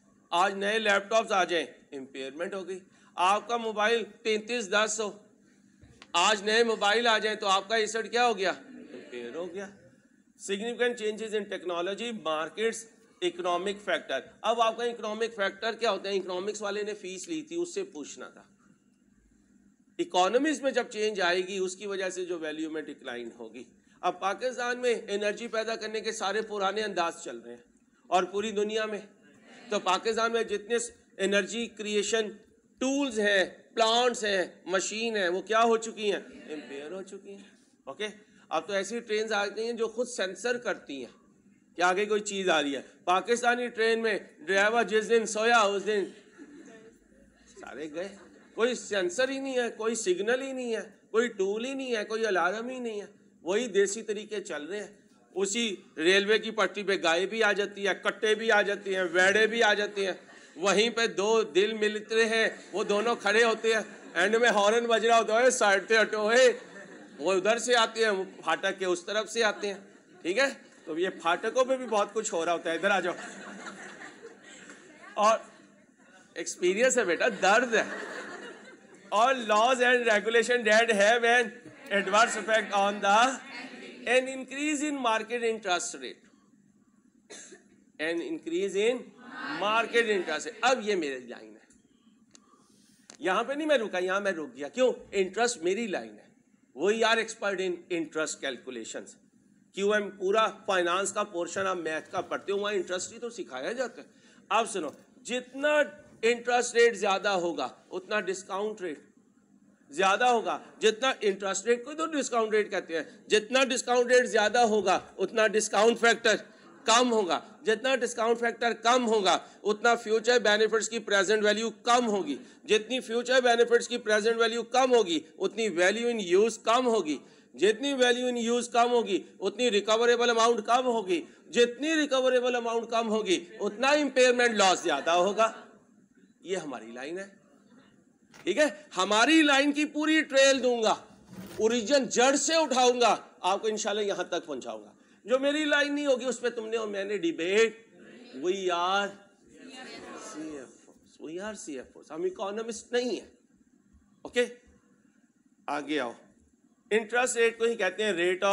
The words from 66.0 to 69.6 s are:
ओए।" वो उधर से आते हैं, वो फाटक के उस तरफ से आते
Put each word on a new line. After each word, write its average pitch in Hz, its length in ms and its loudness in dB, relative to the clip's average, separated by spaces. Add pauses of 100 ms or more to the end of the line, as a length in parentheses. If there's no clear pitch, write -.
ओए।" 233 320 6 (680)
वो 160 160 0
उधर 208 260 2
से 240 140 0
आते 220 300 2
हैं, 220 60 2
वो 190 160 -2 (200)
फाटक 185 320 -2
के 190 80 -4
उस 175 220 -2
तरफ 214 200 -4
से 233 140 -2
आते 208 260 -2